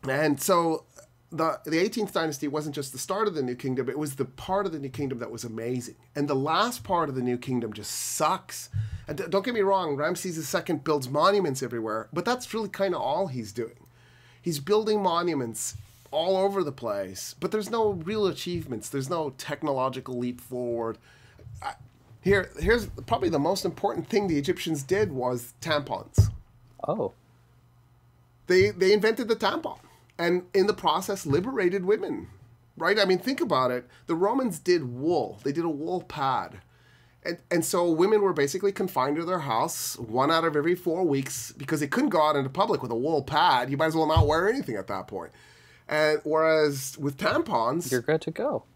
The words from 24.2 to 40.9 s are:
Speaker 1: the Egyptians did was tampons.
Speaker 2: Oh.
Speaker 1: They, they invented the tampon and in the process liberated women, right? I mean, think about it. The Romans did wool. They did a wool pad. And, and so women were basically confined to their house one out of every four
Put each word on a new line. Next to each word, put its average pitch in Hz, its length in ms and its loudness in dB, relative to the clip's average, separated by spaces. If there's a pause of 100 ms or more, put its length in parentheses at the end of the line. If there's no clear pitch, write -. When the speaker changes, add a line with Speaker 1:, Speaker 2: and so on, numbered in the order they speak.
Speaker 1:
the 160 100 2
Egyptians 151 460 -2
did 190 280 0
was 123 500 -4
tampons. 143 680 0 (580)
Speaker 2:
Oh. 156 240 -2 (1400)
Speaker 1:
They, 190 240 6
they 190 220 4
invented 220 340 2
the 220 80 4
tampon - 440 -2 (380)
and 180 260 2 (100)
in 196 140 6
the 208 60 2
process 185 520 0
liberated 185 600 2
women, 214 420 0 (500)
right? 180 220 2
I 196 60 6
mean, 185 140 4
think 254 220 -2
about 131 300 2
it. 123 140 -4 (220)
The 170 80 2
Romans 208 440 0
did 175 340 2
wool. 127 500 0
They 143 80 0
did 165 140 0
a 165 40 0
wool 160 320 -4
pad. 127 580 -4 (640)
And, 170 140 -4 (140)
and 170 140 2
so 175 260 2
women 196 300 6
were 196 120 2
basically 151 380 0
confined 151 460 0
to 165 80 -4
their 180 140 0
house 139 600 -2
one 120 320 2
out 165 140 4
of 151 100 2
every 160 200 2
four 175 280 -2